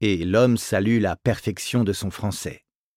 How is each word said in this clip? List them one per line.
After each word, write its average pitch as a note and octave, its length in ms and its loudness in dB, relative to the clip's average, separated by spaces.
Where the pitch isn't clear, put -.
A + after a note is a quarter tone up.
Et F#2 240 2
l'homme A#2 320 4
salue A2 420 0
la F#2 160 0
perfection - 680 -2
de G2 100 2
son F#2+ 180 -4
français. - 520 -8